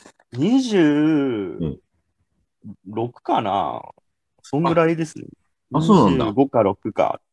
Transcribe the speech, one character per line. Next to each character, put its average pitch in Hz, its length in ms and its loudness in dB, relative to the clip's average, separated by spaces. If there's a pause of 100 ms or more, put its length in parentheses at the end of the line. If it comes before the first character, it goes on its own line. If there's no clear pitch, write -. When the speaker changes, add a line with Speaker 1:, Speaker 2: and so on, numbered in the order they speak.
(340)
Speaker 1:
二 214 280 2
十 147 1160 0 (1040)
六 113 360 -10
か - 200 -2
な？ 92 420 -4
Speaker 2:
う - 40 -20
ん。 - 40 -20 (520)
Speaker 1:
そ - 160 -8
ん 170 40 0
ぐ 165 120 0
ら 165 140 2
い 165 60 -2
で 160 100 -6
す - 120 -14
ね。 - 80 -16 (480)
Speaker 2:
あ、 147 60 2
あ、 - 20 0
そ 165 120 4
う 123 160 6
な 85 60 2
ん - 20 0
だ。 - 80 -2
Speaker 1:
二 104 60 -4
十 101 40 -8
五 135 140 2
か 117 140 0
六 - 280 -4
か - 280 -2
っ - 140 -20